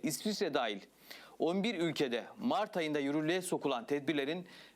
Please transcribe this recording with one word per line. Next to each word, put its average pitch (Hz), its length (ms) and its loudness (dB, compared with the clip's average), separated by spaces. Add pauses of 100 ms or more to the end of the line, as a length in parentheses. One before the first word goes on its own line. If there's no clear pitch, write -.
İsviçre 170 500 0
dahil 113 260 0 (600)
on 180 240 2
bir 208 160 0
ülkede 131 460 0 (140)
Mart 185 380 0
ayında 151 220 2
yürürlüğe 156 420 2
sokulan 139 440 0
tedbirlerin 143 640 0 (280)